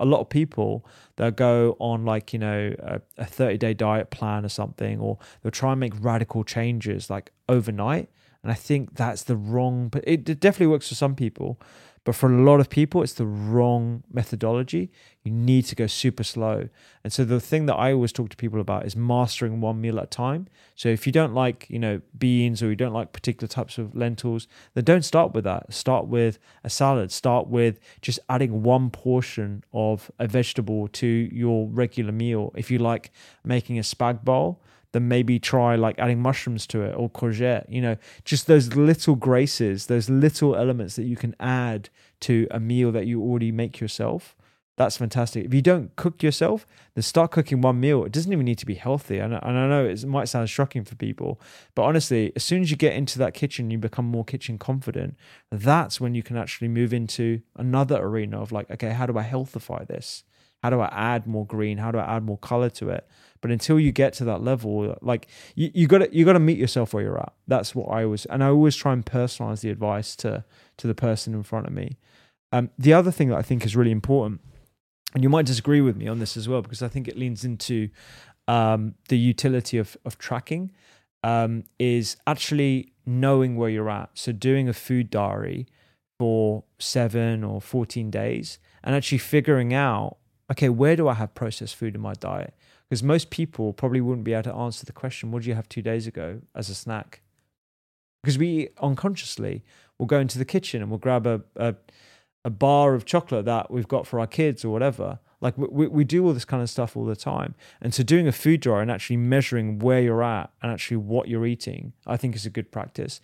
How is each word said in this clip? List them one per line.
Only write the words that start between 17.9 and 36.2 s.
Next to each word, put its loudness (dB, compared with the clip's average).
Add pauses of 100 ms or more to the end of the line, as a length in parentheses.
always 2
talk -6
to -18
people -4
about -4
is -8
mastering 0
one -2
meal -2
at -6
a -8
time. -6 (300)
So -2
if 0
you 2
don't 2
like, 0
you -6
know, -2 (160)
beans 2
or 0
you 0
don't -2
like -6
particular -6
types -8
of -8
lentils, -4 (280)
then 0
don't 6
start 2
with 0
that. -6
Start 0
with 0 (240)
a -10
salad. 2
Start 0
with 2 (220)
just -4
adding 0
one 4
portion -2
of -2 (120)
a 0
vegetable 0
to -2
your 0
regular -2
meal. -2
If -8
you 2
like -2 (320)
making -2
a -4
spag -2
bowl, 0 (340)
then 2 (100)
maybe 4
try, 2 (100)
like, -2
adding 2